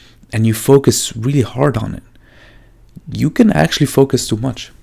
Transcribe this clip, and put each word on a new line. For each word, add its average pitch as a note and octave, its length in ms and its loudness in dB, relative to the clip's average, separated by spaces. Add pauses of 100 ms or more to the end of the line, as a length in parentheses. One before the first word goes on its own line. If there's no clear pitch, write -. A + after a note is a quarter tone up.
(320)
and A2 140 0
you A2 80 2
focus - 640 2
really C3 240 -2
hard C3 360 -2
on - 200 -6
it, - 80 -20 (1080)
you B2 180 -2
can A3 220 4
actually D#3 360 2
focus C3+ 420 0
too A2+ 80 -2
much. A#2+ 340 -8 (120)